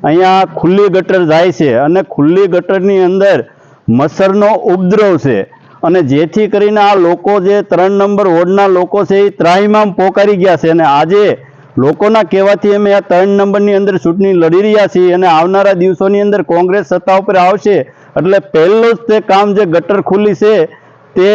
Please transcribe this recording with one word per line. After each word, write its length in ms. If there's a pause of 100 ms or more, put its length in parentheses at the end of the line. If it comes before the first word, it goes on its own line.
અહીંયા 520
ખુલ્લી 400
ગટર 320
જાય 260
છે 260
અને 260
ખુલ્લી 480
ગટરની 560
અંદર 300 (500)
મચ્છરનો 640 (220)
ઉપદ્રવ 460
છે 200 (440)
અને 200
જેથી 460
કરીને 320
આ 140
લોકો 460
જે 220
ત્રણ 360
નંબર 300
વોર્ડના 400
લોકો 360
છે 140
એ 220
ત્રાહિમામ 580
પોકારી 440
ગયા 200
છે. 80
અને 140
આજે 420 (500)
લોકોના 540
કહેવાથી 480
અમે 140
આ 180
ત્રણ 260
નંબરની 440
અંદર 180
ચૂંટણી 440
લડી 260
રહ્યા 260
છીએ 200
અને 140
આવનારા 540
દિવસોની 440
અંદર 180
કોંગ્રેસ 420
સત્તા 340
ઉપર 160
આવશે 400 (400)
એટલે 220 (140)
પહેલું 420
જ 120
તે 140
કામ 340
જે 120
ગટર 360
ખુલ્લી 380
છે 140 (600)
તે 200